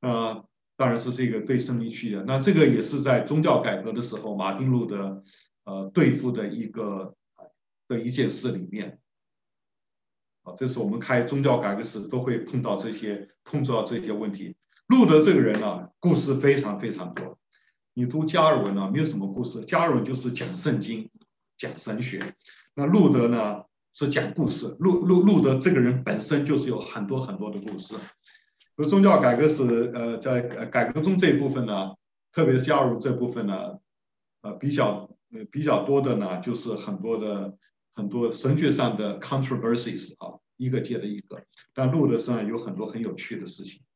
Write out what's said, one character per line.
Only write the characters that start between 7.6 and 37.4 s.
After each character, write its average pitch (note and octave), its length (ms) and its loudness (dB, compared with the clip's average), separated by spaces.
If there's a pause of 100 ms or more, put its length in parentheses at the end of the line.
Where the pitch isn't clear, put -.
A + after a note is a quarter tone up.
的 A#2 140 -4
一 A#2+ 100 -4
件 B2+ 180 0
事 - 220 -4
里 F2+ 180 -6
面。 G2+ 300 -10 (1400)
啊， - 140 -18
这 C3 100 -2
是 B2+ 100 -4
我 A2 80 -2
们 G#2+ 140 -2
开 B2 240 0
宗 C#3 180 -2
教 B2+ 160 4
改 G2+ 180 -2
革 G#2+ 100 -6
史 G#2 240 -10
都 B2 100 -2
会 B2+ 200 -2
碰 - 220 -4
到 A2 140 -2
这 G2+ 160 -6
些， G#2 380 -8 (160)
碰 - 180 -2
触 B2 80 -2
到 A2 120 0
这 A2+ 180 -6
些 G#2+ 100 -6
问 G#2+ 220 -4
题。 - 240 -12 (300)
路 B3 180 8
德 D#3 160 10
这 F3+ 120 8
个 D3 60 8
人 G#2+ 220 2
呢， G2+ 260 -4 (140)
故 F3 140 6
事 C3+ 200 0
非 C#3 220 6
常 G#2 200 -2
非 G#2+ 140 -6
常 F2+ 220 -10
多。 - 260 -12 (540)
你 B2 120 -2
读 D3 200 -2
加 E3 180 2
尔 C#3 180 6
文 G2 140 -2
呢， G2 160 -2
没 C#3 80 0
有 D#3 60 2
什 - 120 -4
么 G2 140 -4
故 A#2+ 140 -6
事， A2 180 -10
加 - 160 0
尔 D#3+ 160 2
文 A2 80 0
就 B2+ 100 -6
是 B2 200 -4
讲 - 200 -8
圣 A2+ 280 -2
经、 A2 280 -8 (480)
讲 A2+ 200 -10
神 A2 240 -8
学。 - 340 -8 (380)
那 C#3+ 120 -4
路 F3 240 6
德 A#2+ 200 2
呢， G#2+ 340 -2 (300)
是 C#3 160 -2
讲 - 240 -2
故 D3+ 160 0
事。 - 300 -6
路-， F3+ 280 2
路-， F3+ 160 6
路 F#3+ 160 6
德 C3+ 180 4
这 F3+ 140 2
个 C#3 80 4
人 B2 240 2
本 G#2+ 180 -4
身 D3 240 0
就 C#3+ 120 0
是 - 100 -2
有 - 100 -2
很 G2+ 300 -8
多 B2+ 140 -4
很 G2 160 -8
多 G#2 120 -8
的 G2 120 -10
故 G#2 160 -12
事。 - 180 -12 (800)
而 D3 100 -2
宗 G3 160 6
教 F#3+ 200 8
改 B2 160 4
革 D3+ 100 6
史， C#3 160 2 (320)
呃， A#2 220 -4
在， B2+ 240 0
呃， A2+ 240 -8
改 A#2+ 260 0
革 D3+ 80 -4
中 F3+ 180 2
这 F3+ 120 6
一 C#3 100 4
部 C#3 80 0
分 B2+ 180 -2
呢， F#2+ 280 -4 (400)
特 D#3+ 120 2
别 C3 120 4
是 B2+ 60 2
加 C#3+ 120 2
尔 B2+ 140 4
文 A2 100 -2
这 B2 140 -2
部 B2 160 -2
分 A2+ 180 -6
呢， F#2 320 -8 (600)
呃， G#2 140 -10
比 C#3 180 -2
较， A2+ 360 0 (220)
呃， A2 180 -14
比 D3+ 140 -4
较 - 200 2
多 C#3 180 4
的 B2 160 0
呢， F2+ 240 -4
就 A#2+ 120 -4
是 A2+ 220 -6
很 G2 240 -8
多 A2+ 180 -4
的， G2+ 380 -6 (380)